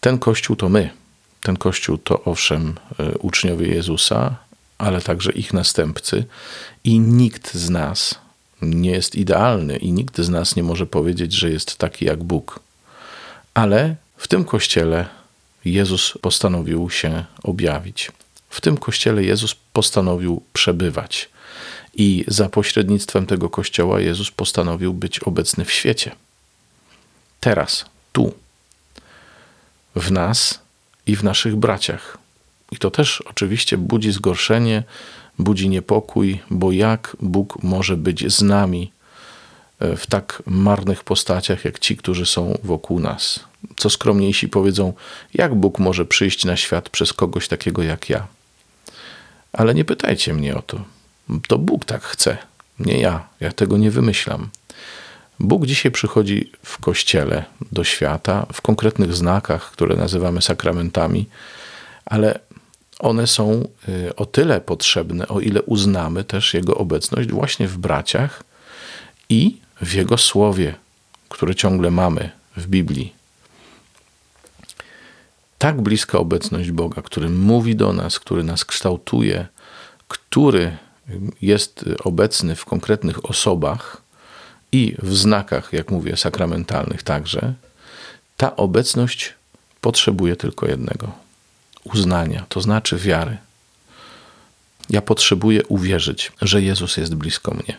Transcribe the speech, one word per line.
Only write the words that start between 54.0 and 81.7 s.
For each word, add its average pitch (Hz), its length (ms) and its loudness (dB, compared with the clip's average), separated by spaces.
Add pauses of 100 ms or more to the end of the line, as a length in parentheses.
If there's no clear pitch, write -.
Bóg 147 260 2
dzisiaj 131 260 2
przychodzi 104 600 0 (140)
w - 120 -14
Kościele 78 680 0 (260)
do 87 120 -2
świata, 80 680 -2
w - 80 -12
konkretnych 107 540 2
znakach, 85 560 0
które 85 240 0
nazywamy 87 460 0
sakramentami, 87 840 0 (800)
ale 107 340 2 (600)
one 117 280 0
są, 110 400 2 (220)
y, 90 260 -4
o 107 100 -4
tyle 139 360 2
potrzebne, 85 640 -2
o 101 120 -2
ile 101 220 2
uznamy 95 600 2
też 101 300 -2
Jego 87 220 2
obecność 107 540 -2
właśnie - 380 -2
w 92 100 -6
braciach 90 640 -2 (840)
i 135 280 4 (240)
w 87 120 -6
Jego 98 240 2
Słowie, 95 580 2 (540)
które - 260 -2
ciągle 90 360 2
mamy 87 400 2 (260)
w 87 100 -8
Biblii. 80 460 0 (2500)
Tak 147 240 2
bliska 101 380 2
obecność 87 520 -2
Boga, 85 300 -4
który - 280 -4
mówi 110 460 4
do 104 180 2
nas, 87 260 -4
który 87 240 -2
nas 82 220 -4
kształtuje, 92 840 -2 (600)
który 90 720 2 (640)
jest 101 440 0 (180)